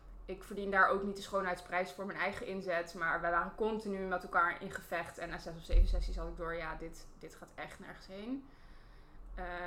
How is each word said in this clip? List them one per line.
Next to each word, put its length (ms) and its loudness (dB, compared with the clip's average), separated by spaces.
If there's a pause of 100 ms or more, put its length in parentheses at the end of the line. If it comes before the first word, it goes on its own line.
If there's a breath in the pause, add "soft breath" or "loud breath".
(240 loud breath)
ik 200 -8
verdien 260 -4
daar 180 10
ook 140 4
niet 140 -2
de 60 -8
schoonheidsprijs 720 0
voor 140 -6
mijn 120 -4
eigen 280 -2
inzet, 480 -2
maar 260 0
wij 100 2
waren 260 2
continu 420 0
met 240 0
elkaar 400 4
in 80 -6
gevecht. 480 -4
En 100 -6
na 100 -6
zes 200 -10
of 60 -12
zeven 240 10
sessies 280 4
had 120 -2
ik 80 -8
door, 180 -2
"Ja, 240 -4
dit, 280 -10 (120)
dit 160 -14
gaat 200 -16
echt 260 -10
nergens 260 -14
heen." 380 -8 (920 loud breath)
Eh, 100 -6 (220)